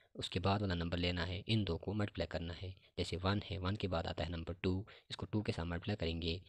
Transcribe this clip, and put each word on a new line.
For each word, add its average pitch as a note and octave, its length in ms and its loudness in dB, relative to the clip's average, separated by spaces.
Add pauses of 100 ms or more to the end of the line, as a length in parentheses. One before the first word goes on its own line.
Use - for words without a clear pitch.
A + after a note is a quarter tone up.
(160)
उसके G2 240 -2
बाद G2 200 4
वाला G2 140 2
नंबर E2+ 240 0
लेना F2 260 2
है, F#2 160 -2
इन A2 240 2
दो E2+ 120 2
को - 160 -2
मल्टीप्लाई G2+ 360 0
करना E2 260 -2
है। F#2+ 200 -8 (240)
जैसे F2 200 0
वन G2 240 4
है, F#2 160 -4
वन F#2 180 0
के G#2 120 0
बाद E2+ 180 0
आता E2+ 180 -2
है E2 80 -2
नंबर E2 300 -4
टू, F#2+ 220 2 (260)
इसको - 160 -6
टू G#2+ 160 0
के A2 100 -2
साथ E2 120 -2
मल्टीप्लाई F2 320 -2
करेंगे, E2 520 0